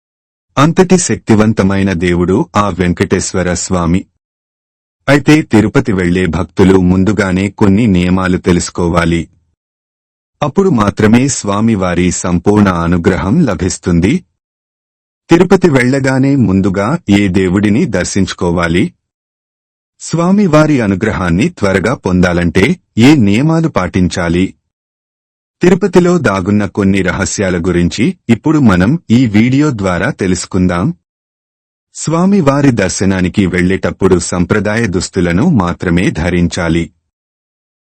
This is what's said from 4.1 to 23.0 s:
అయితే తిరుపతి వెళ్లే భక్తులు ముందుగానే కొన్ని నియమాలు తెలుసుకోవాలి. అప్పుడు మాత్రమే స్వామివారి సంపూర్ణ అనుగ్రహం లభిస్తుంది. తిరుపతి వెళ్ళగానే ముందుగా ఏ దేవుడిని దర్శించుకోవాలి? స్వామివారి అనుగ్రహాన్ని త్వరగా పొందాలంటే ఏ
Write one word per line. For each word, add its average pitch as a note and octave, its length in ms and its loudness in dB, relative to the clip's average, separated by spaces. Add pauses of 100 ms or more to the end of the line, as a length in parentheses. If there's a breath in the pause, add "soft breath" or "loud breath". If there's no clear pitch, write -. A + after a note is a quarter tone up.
అయితే D3+ 340 2
తిరుపతి A2 500 0
వెళ్లే F#2 340 0
భక్తులు F#2 540 2
ముందుగానే F#2+ 680 0
కొన్ని G#2 360 2
నియమాలు F2+ 520 0
తెలుసుకోవాలి. E2+ 880 -2 (1120)
అప్పుడు F#3+ 280 0
మాత్రమే A2 580 2
స్వామివారి G2 840 -2
సంపూర్ణ F#2+ 580 0
అనుగ్రహం F2 760 0
లభిస్తుంది. F2+ 800 -2 (1040)
తిరుపతి F#3 400 2
వెళ్ళగానే C3+ 640 0
ముందుగా G2+ 640 0 (120)
ఏ G2+ 180 4
దేవుడిని G2 580 0
దర్శించుకోవాలి? F2+ 1080 -2 (1080)
స్వామివారి D#3 800 0
అనుగ్రహాన్ని F#2+ 680 -2
త్వరగా G2 460 -2
పొందాలంటే F2+ 840 0 (220)
ఏ C3+ 160 6